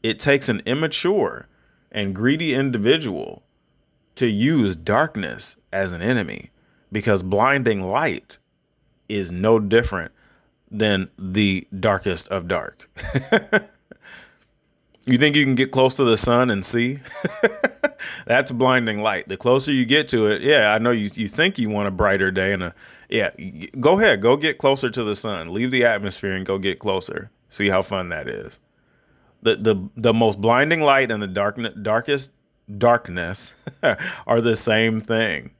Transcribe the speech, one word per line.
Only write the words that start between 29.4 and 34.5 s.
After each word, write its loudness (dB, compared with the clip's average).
The, 2
the, 0
the 4
most 2
blinding 2
light 4
and -2
the -4
darkne-, -4
darkest -2
darkness 0
<laughs> -6
are 2
the 2